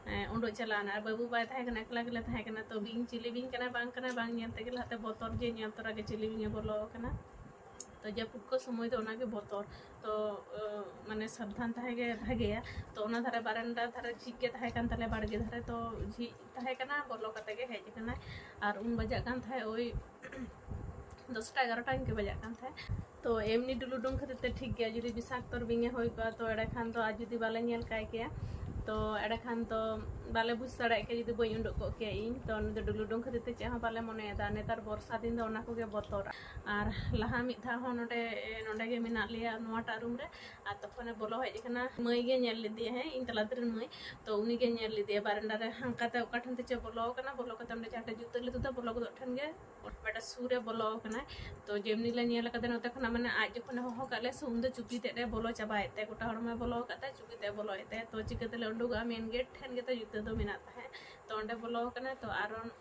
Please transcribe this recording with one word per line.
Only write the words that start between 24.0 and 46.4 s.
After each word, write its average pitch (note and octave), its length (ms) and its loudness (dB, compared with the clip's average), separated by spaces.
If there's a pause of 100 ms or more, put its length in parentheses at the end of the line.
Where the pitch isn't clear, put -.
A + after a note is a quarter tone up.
ᱠᱷᱟᱹᱛᱤᱨ C4 220 -4
ᱛᱮ B3+ 80 2
ᱴᱷᱤᱠ A#3+ 280 -2
ᱜᱮᱭᱟ, A3+ 160 4
ᱡᱩᱫᱤ A#3 200 0
ᱵᱤᱥᱟᱠᱛᱚᱨ A#3+ 520 -2
ᱵᱤᱧᱮ A#3 260 4
ᱦᱩᱭ A#3 180 4
ᱠᱚᱜᱼᱟ, A3+ 280 0
ᱛᱚ, A#3 80 -2
ᱮᱸᱰᱮ A3 280 2
ᱠᱷᱟᱱ A3+ 180 0
ᱫᱚ A3+ 100 0
ᱟᱨ A3 120 4
ᱡᱩᱫᱤ A3+ 260 -2
ᱵᱟᱞᱮ A3+ 220 2
ᱧᱮᱞ A#3 220 2
ᱠᱟᱭ A3 220 -2
ᱠᱮᱭᱟ, A3+ 240 -2 (560)
ᱛᱚ, G#3+ 120 2 (180)
ᱮᱸᱰᱮ G#3+ 220 2
ᱠᱷᱟᱱ A#3 280 0
ᱫᱚ A3 140 2 (540)
ᱵᱟᱞᱮ A3+ 220 6
ᱵᱩᱡᱽ B3 220 -4
ᱫᱟᱲᱮᱭᱟᱜ A3+ 300 6
ᱠᱮᱭᱟ, A#3 120 2
ᱡᱩᱫᱤ A#3 180 2
ᱵᱟᱹᱧ A3 180 4
ᱩᱰᱩᱠ A3 240 0
ᱠᱚᱜ G#3+ 180 2
ᱠᱮᱭᱟ G#3+ 140 0
ᱤᱧ। A3+ 340 0
ᱛᱚ, A3+ 100 2
ᱩᱱᱤ G#3+ 180 2
ᱫᱚ G#3+ 80 0
ᱰᱩᱞᱩᱰᱩᱝ G#3+ 420 2
ᱠᱷᱟᱹᱛᱤᱨ A#3 200 0
ᱛᱮ A#3+ 100 -2
ᱪᱮᱫ A3+ 180 -2
ᱦᱚᱸ A#3+ 80 0
ᱵᱟᱞᱮ A3+ 220 2
ᱢᱚᱱᱮᱭᱮᱫᱟ। G#3 500 0
ᱱᱮᱛᱟᱨ G#3+ 320 0
ᱵᱚᱨᱥᱟ G#3+ 380 -2
ᱫᱤᱱ A#3 160 2
ᱫᱚ A#3 80 4
ᱚᱱᱟ A3 180 0
ᱠᱚᱜᱮ A#3 280 -2
ᱵᱚᱛᱚᱨ। G#3 320 0 (420)
ᱟᱨ G#3 220 4 (260)
ᱞᱟᱦᱟ A#3 300 4
ᱢᱤᱫ B3 180 0
ᱫᱷᱟᱣ A#3+ 180 2
ᱦᱚᱸ B3 180 0
ᱱᱚᱰᱮ, A#3 220 0 (440)
ᱱᱚᱰᱮ A3 260 0
ᱜᱮ A#3+ 100 4
ᱢᱮᱱᱟᱜ A3+ 300 2
ᱞᱮᱭᱟ, A3+ 300 0
ᱱᱚᱣᱟᱴᱟᱜ A3+ 420 0
ᱨᱩᱢ A#3+ 160 0
ᱨᱮ, D4 100 -4 (380)
ᱟᱨ G3+ 100 -2
ᱛᱚᱠᱷᱚᱱᱮ A#3 420 -6
ᱵᱚᱞᱚ A3 240 0
ᱦᱮᱡ - 160 0
ᱟᱠᱟᱱᱟ। A#3+ 260 0 (160)
ᱢᱟᱹᱭ A#3+ 240 6
ᱜᱮ B3+ 160 6
ᱧᱮᱞ A#3 220 4
ᱞᱮᱫᱮᱭᱟ, A3 300 0
ᱦᱮᱸ, B3 200 0
ᱤᱧ B3+ 140 -2
ᱛᱟᱞᱟ A3 200 4
ᱫᱤᱱ B3 140 -2
ᱨᱮᱱ A#3+ 160 2
ᱢᱟᱹᱭ। A3+ 140 -2 (340)
ᱛᱚ, G#3+ 160 2
ᱩᱱᱤ A#3 180 4
ᱜᱮ A#3 100 6
ᱧᱮᱞ A3+ 240 2
ᱞᱮᱫᱮᱭᱟ G#3 320 4
ᱵᱟᱨᱮᱱᱰᱟ G#3+ 360 2
ᱨᱮ, A3+ 120 2
ᱦᱟᱱᱠᱟᱛᱮ A#3+ 520 0
ᱚᱠᱟ A#3+ 160 0
ᱴᱷᱮᱱ B3 160 -4